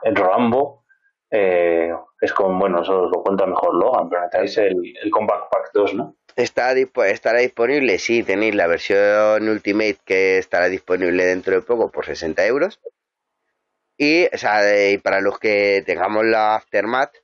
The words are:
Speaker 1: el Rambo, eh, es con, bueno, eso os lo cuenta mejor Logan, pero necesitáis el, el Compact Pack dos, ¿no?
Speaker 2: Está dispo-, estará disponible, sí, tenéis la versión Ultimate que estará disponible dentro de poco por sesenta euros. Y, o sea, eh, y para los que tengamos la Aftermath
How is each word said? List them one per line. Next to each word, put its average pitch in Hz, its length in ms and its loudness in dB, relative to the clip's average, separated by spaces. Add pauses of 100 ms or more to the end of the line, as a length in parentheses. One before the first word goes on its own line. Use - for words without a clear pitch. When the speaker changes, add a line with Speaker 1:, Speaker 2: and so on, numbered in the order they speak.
Speaker 1:
el 110 120 0
Rambo, 117 720 0 (460)
eh, 87 600 2 (300)
es - 140 -2
con, 92 240 0
bueno, 92 240 0
eso 92 220 0
os 82 60 -2
lo 87 120 -2
cuenta 98 240 0
mejor 87 280 0
Logan, 92 360 0
pero 87 120 -2
necesitáis 98 360 -2 (120)
el, 90 320 -4
el 107 80 -4
Compact 107 400 -2
Pack - 220 -4
dos, 101 220 0
¿no? - 220 -8 (200)
Speaker 2:
Está 123 380 -2
dispo-, 131 280 0
estará 113 380 0
disponible, 123 580 0
sí, 117 240 0
tenéis 101 320 0
la 90 140 2
versión 104 800 2
Ultimate 107 560 -2
que 95 340 2
estará 90 300 0
disponible 90 560 0
dentro 92 300 0
de 92 80 2
poco 110 280 -2
por - 140 -8
sesenta 80 420 -4
euros. 143 320 -2 (1200)
Y, 160 320 2
o 113 60 -8
sea, 104 340 2
eh, 101 200 2
y 101 60 0
para 98 220 -2
los 98 200 -2
que 101 440 0
tengamos 98 400 -2
la 110 300 2
Aftermath 110 580 -4 (120)